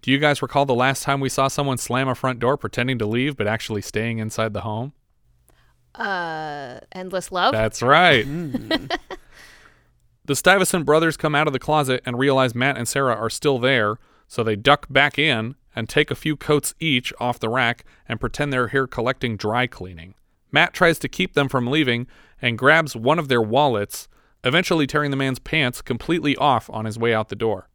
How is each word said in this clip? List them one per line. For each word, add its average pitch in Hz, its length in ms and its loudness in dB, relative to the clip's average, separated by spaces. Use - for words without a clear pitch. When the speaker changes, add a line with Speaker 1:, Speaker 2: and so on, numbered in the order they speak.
Speaker 1:
Do 131 100 -2
you 139 60 2
guys 147 240 2
recall 143 240 0
the 135 80 2
last 127 300 0
time 139 160 0
we 135 100 -2
saw 135 200 0
someone 139 280 -2
slam 127 300 -2
a 127 80 -2
front 127 240 -4
door 123 160 2
pretending 123 440 -4
to 110 60 0
leave 127 300 0
but 104 120 -2
actually 107 340 -2
staying 113 380 -4
inside 110 340 -4
the 101 80 -6
home? 113 320 -6
Speaker 2:
Uh, 156 840 -6
Endless 185 380 -8
Love? 190 220 2
Speaker 1:
That's 110 280 0
right. 139 440 6
Speaker 3:
Mm. 175 800 -6
Speaker 1:
<laughs> - 40 -20
The 139 120 -2
Stuyvesant 185 500 2
brothers 156 320 4
come 151 160 -2
out 151 140 2
of 147 40 0
the 131 80 -2
closet 139 460 0
and 120 120 -4
realize 131 360 4
Matt 127 240 0
and 117 100 -4
Sarah 135 280 0
are 110 140 -4
still 139 280 0
there, 117 400 2
so - 160 -4
they 110 120 0
duck 135 320 4
back 139 300 2
in 127 380 0
and 113 140 -4
take 151 220 2
a 135 40 -4
few 151 220 -4
coats - 420 0
each 139 400 -2
off 120 200 -2
the 113 100 -4
rack 120 340 0
and 113 120 -6
pretend 143 340 -4
they're 127 140 0
here 135 180 0
collecting 123 500 -4
dry 113 300 -2
cleaning. 90 480 -14
Matt 156 220 2
tries 170 260 2
to 147 100 -6
keep - 240 -4
them 139 160 2
from 123 180 -2
leaving 123 380 0
and 117 180 -2
grabs 147 380 4
one 131 220 2
of 151 120 -4
their 120 120 4
wallets, 110 680 0
eventually 160 420 2
tearing 147 240 -2
the 135 80 -2
man's 135 220 -2
pants 143 420 -2
completely 147 560 -2
off 135 320 2
on 110 160 -6
his 110 140 -6
way 117 160 2
out 110 140 -2
the 101 60 -8
door. 101 400 -4